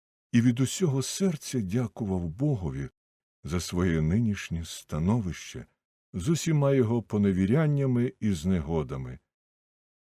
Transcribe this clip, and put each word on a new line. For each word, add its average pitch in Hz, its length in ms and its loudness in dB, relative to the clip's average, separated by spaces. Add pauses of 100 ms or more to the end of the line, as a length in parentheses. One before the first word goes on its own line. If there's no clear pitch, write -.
(320)
і 117 100 4
від 120 180 2
усього 135 420 0
серця 151 600 -2
дякував 95 680 -2
Богові 87 600 -2 (540)
за 85 160 -2
своє 87 420 2
нинішнє 90 640 0
становище 87 1000 -4 (480)
з 95 160 -4
усіма 147 440 2
його 120 280 4
поневіряннями 123 1160 2
і 107 140 0
знегодами. 73 840 -2 (840)